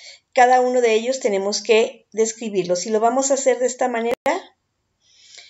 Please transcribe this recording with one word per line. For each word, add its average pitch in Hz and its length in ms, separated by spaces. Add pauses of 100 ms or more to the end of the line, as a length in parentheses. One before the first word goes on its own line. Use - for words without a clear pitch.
(340)
Cada 254 260
uno 247 220
de 233 140
ellos 247 240
tenemos 202 420
que - 500
describirlos. 202 760
Y - 20
lo 214 100
vamos 254 300
a 277 60
hacer 254 240
de 247 80
esta 254 200
manera. 233 280 (1300)